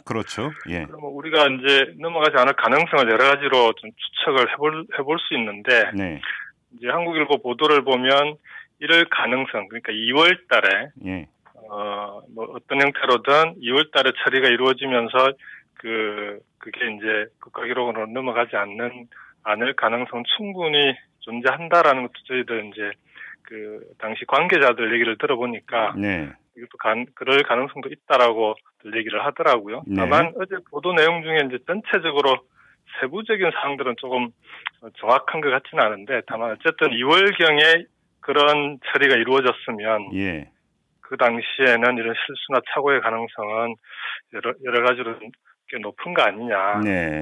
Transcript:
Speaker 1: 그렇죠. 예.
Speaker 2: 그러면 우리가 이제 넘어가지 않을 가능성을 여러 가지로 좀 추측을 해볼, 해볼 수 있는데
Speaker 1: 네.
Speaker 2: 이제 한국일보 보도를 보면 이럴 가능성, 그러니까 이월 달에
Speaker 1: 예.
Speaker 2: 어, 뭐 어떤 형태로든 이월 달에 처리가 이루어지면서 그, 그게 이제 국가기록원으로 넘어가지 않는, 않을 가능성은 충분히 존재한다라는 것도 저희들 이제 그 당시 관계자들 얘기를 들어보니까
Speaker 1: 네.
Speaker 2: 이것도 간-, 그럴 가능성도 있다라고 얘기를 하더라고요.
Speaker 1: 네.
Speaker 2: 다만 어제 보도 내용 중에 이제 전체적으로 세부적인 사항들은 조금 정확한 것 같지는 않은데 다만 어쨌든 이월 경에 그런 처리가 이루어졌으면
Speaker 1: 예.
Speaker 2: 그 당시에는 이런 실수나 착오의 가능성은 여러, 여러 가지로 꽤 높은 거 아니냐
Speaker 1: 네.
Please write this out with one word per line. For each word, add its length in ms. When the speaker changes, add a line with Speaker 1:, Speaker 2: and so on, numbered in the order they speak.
Speaker 1:
그렇죠. 460
예. 160
Speaker 2:
그러면 260
우리가 360
이제 520
넘어가지 360
않을 180
가능성을 580
여러 140
가지로 380
좀 220
추측을 560
해볼, 360
해볼 200
수 160
있는데 580
Speaker 1:
네. 280
Speaker 2:
이제 120
한국일보 520
보도를 420
보면 540
이럴 260
가능성, 640
그러니까 240
이월 560
달에 400
Speaker 1:
예. 220
Speaker 2:
어, 520
뭐 180
어떤 280
형태로든 800
이월 300
달에 200
처리가 240
이루어지면서 840
그, 640
그게 220
이제 320
국가기록원으로 640
넘어가지 480
않는, 520
않을 320
가능성은 480
충분히 400
존재한다라는 840
것도 100
저희들 440
이제 200
그 380
당시 260
관계자들 680
얘기를 240
들어보니까 800
Speaker 1:
네. 320
Speaker 2:
이것도 240
간-, 340
그럴 300
가능성도 460
있다라고 640
얘기를 300
하더라고요. 600
Speaker 1:
네. 100
Speaker 2:
다만 420
어제 160
보도 220
내용 300
중에 240
이제 100
전체적으로 760
세부적인 520
사항들은 480
조금 300
정확한 420
것 80
같지는 340
않은데 440
다만 240
어쨌든 420
이월 440
경에 480
그런 580
처리가 240
이루어졌으면 1000
Speaker 1:
예. 360
Speaker 2:
그 160
당시에는 800
이런 180
실수나 360
착오의 280
가능성은 760
여러, 200
여러 220
가지로 340
꽤 120
높은 340
거 80
아니냐 640
Speaker 1:
네. 260